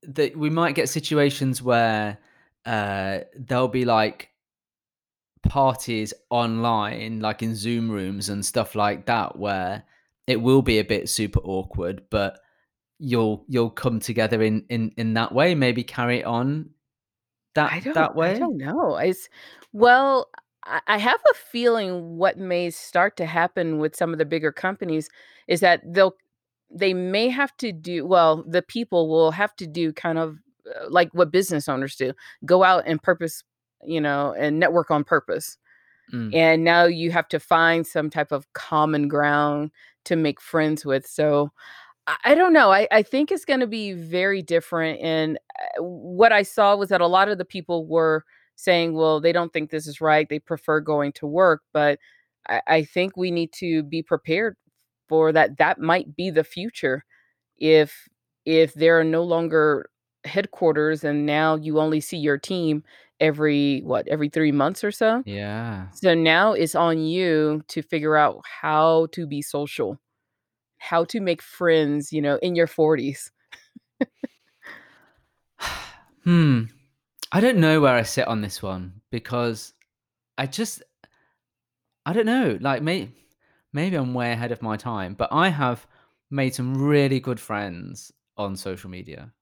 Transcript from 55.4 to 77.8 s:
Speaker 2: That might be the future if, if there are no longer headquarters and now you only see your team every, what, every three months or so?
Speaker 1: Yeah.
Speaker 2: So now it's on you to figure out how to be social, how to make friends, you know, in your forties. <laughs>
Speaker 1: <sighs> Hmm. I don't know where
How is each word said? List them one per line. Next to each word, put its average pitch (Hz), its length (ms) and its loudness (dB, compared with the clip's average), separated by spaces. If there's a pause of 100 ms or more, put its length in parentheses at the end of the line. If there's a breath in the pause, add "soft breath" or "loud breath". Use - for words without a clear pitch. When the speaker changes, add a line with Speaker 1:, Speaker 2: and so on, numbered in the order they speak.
Speaker 2:
That 160 220 2
might 160 360 -2
be 180 140 -4
the 156 140 2
future 170 600 -6 (540)
if, 156 500 4 (380)
if 160 280 4
there 165 260 4
are 160 40 2
no 160 200 0
longer 160 680 0 (340)
headquarters 156 800 0
and 147 220 -2
now 156 300 2
you 156 240 -2
only 156 220 0
see 175 160 -10
your 147 200 0
team 156 460 -2 (360 soft breath)
every, 143 600 2
what, - 260 -4
every 151 220 -2
three 156 220 0
months 143 320 0
or 208 80 -2
so? 226 340 0
Speaker 1:
Yeah. 104 680 -8
Speaker 2:
So 180 220 2
now 165 400 4
it's 160 220 -2
on 165 240 2
you 156 680 0
to 160 120 -8
figure 151 360 -2
out 139 280 2
how 160 680 2
to 170 120 -8
be 143 160 -8
social, 143 580 -6 (800)
how 170 280 -2
to 226 140 -6
make 180 220 -2
friends, 151 720 0
you 156 80 -2
know, 143 200 0
in 180 140 -2
your 165 120 4
forties. 151 720 -2
<laughs> - 40 -20 (2250 loud breath)
Speaker 1:
<sighs> - 60 -10 (580 loud breath)
Hmm. 156 400 4 (680)
I 185 100 2
don't 233 180 4
know 156 200 6
where 139 140 6